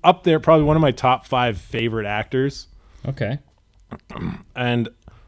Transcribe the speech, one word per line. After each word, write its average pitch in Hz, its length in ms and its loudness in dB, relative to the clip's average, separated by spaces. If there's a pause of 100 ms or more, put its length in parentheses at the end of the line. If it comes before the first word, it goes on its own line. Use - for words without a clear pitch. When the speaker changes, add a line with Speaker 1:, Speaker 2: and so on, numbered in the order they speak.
Speaker 1:
up 180 220 4
there, 160 160 4
probably 156 240 4
one 151 120 4
of 160 40 4
my 147 100 4
top 127 360 0
five 123 320 -2
favorite 113 480 -6
actors. 127 600 -4 (400)
Speaker 2:
Okay. 139 320 -6 (1160)
Speaker 1:
And, 120 320 -2 (400)